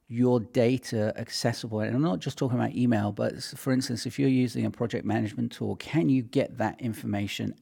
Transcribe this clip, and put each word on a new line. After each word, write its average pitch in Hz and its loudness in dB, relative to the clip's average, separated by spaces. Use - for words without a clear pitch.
your 123 4
data 113 2
accessible, 113 -2
and 110 -2
I'm 139 2
not 175 0
just - -6
talking 123 2
about 117 0
email, 110 2
but 113 -2
s-, - -12
for 131 -2
instance, 127 -2
if 127 -4
you're 139 4
using 127 2
a 110 0
project 113 -4
management 110 -2
tool, 101 -4
can 156 2
you 131 4
get 117 0
that 110 -2
information 107 -4